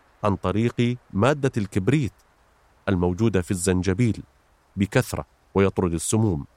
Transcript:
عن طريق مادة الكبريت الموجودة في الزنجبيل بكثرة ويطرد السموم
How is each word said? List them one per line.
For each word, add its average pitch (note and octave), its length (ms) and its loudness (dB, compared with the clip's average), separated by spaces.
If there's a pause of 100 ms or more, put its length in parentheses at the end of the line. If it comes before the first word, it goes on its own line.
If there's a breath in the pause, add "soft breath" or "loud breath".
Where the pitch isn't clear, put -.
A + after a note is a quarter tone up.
(240)
عن G2+ 120 0
طريق A#2 600 -2 (160)
مادة C3+ 440 0
الكبريت A2+ 560 -2 (760)
الموجودة F#2 540 0
في - 80 -6
الزنجبيل F#2 720 0 (540)
بكثرة - 500 0 (280)
ويطرد F#2+ 380 2
السموم F2 540 0 (100)